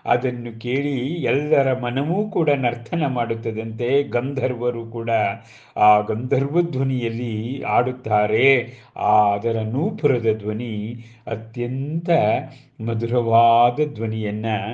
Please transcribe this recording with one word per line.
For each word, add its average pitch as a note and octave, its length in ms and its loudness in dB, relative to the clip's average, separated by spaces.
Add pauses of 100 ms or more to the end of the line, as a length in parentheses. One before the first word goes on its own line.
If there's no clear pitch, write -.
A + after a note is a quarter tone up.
ಅದನ್ನು A#2+ 560 -2
ಕೇಳಿ C3+ 540 -2
ಎಲ್ಲರ C#3 640 2
ಮನವೂ D3 520 -2
ಕೂಡ D#3 200 0
ನರ್ತನ C3 560 0
ಮಾಡುತ್ತದಂತೆ. A#2 960 -2
ಗಂಧರ್ವರು A#2+ 840 -2
ಕೂಡ A2+ 240 -6 (680)
ಆ G#2+ 240 8
ಗಂಧರ್ವ C3 600 0
ಧ್ವನಿಯಲ್ಲಿ A#2+ 1000 -2
ಆಡುತ್ತಾರೆ. A#2 1160 2 (180)
ಆ G#2 380 4
ಅದರ A2 260 -2
ನೂಪುರದ B2 800 0
ಧ್ವನಿ G#2+ 580 -6 (300)
ಅತ್ಯಂತ B2+ 840 -6 (680)
ಮಧುರವಾದ A#2 1120 2
ಧ್ವನಿಯನ್ನ G#2+ 520 -4 (280)